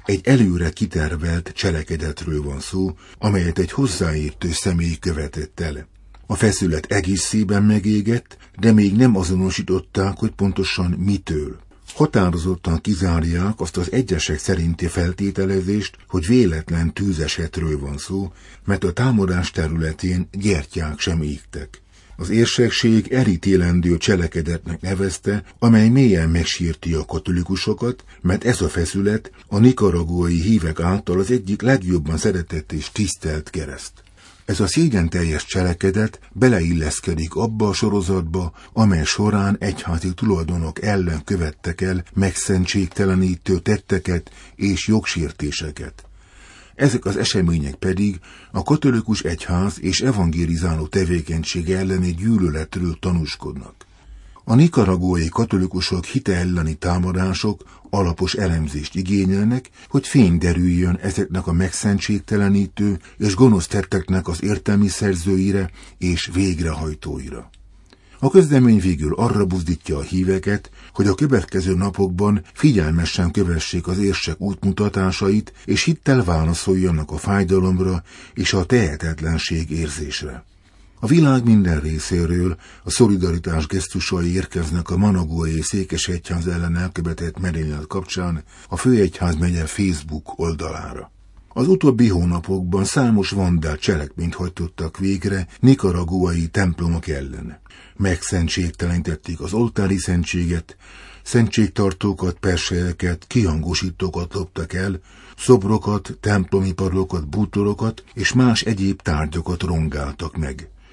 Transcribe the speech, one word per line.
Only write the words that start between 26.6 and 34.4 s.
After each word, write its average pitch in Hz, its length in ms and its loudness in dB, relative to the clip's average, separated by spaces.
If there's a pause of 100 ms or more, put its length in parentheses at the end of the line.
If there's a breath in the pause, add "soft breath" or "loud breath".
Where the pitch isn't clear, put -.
a 73 120 -2
katolikusokat, 92 960 -4 (180 soft breath)
mert 90 220 0
ez 117 180 0
a 85 80 0
feszület 98 600 -2 (160 loud breath)
a 101 120 0
nikaraguai 87 840 2
hívek 87 380 0
által 90 400 0
az 98 120 0
egyik 104 300 -2
legjobban 87 560 0
szeretett 87 540 -4
és 76 200 -8
tisztelt 80 580 -4
kereszt. 73 540 -12 (420 soft breath)